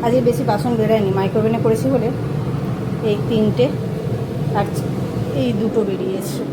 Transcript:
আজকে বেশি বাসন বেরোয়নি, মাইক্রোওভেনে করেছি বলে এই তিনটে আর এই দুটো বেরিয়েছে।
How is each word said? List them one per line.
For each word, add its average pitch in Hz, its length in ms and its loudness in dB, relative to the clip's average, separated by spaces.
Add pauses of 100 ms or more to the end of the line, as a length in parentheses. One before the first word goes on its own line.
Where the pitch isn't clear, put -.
আজকে 240 260 4
বেশি - 220 0
বাসন 214 280 0
বেরোয়নি, 214 380 2
মাইক্রোওভেনে 214 480 2
করেছি 220 200 2 (100)
বলে 220 120 2 (1000)
এই 208 80 2 (120)
তিনটে 226 360 4 (920)
আর 202 80 2 (760)
এই 247 80 0 (120)
দুটো 220 180 0 (100)
বেরিয়েছে। 185 520 -4 (100)